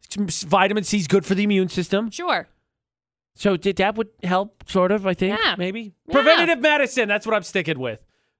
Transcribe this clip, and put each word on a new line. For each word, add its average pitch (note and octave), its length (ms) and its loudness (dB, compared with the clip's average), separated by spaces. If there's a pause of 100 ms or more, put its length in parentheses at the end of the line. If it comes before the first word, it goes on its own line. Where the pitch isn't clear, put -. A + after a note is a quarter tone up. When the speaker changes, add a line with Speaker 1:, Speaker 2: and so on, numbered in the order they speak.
(100)
Speaker 1:
Some G3+ 180 -4
s-, - 140 -6
vitamin G3 420 2
C G#3 140 0
is E3+ 100 0
good F#3+ 180 2
for G3 80 0
the G3 100 0
immune F#3+ 240 2
system. G3 420 -2
Speaker 2:
Sure. C4 380 -4 (840)
Speaker 1:
So G3 220 0
th-, F#3+ 200 -2
that G3+ 200 0
would A3 120 -4 (140)
help, F#3 460 -2
sort F#3 240 2
of, G3 140 0
I F3+ 80 2
think, G3 280 -2
Speaker 2:
Yeah. G4+ 160 0
Speaker 1:
maybe. G3 360 -6 (120)
Speaker 2:
Yeah. D#4+ 60 -8
Speaker 1:
Preventative E4 480 4
medicine, C4+ 480 0
that's G#3 180 -4
what A3 80 0
I'm G3+ 80 0
sticking D#3+ 360 -4
with. A#2+ 220 -8 (400)